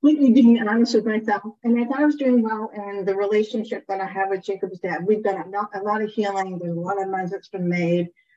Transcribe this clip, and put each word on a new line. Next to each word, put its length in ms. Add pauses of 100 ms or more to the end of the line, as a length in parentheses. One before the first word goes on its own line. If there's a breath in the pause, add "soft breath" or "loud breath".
Completely 320
being 360
honest 260
with 120
myself. 360 (220)
And 160
I 60
thought 140
I 40
was 120
doing 260
well 320
in 320
the 100
relationship 720
that 140
I 40
have 220
with 160
Jacob's 340
dad. 260
We've 180
done 200
a 60
lot, 260
a 80
lot 200
of 80
healing. 480
There's 180
a 40
lot 200
of 80
amends 240
that's 160
been 200
made. 420 (260)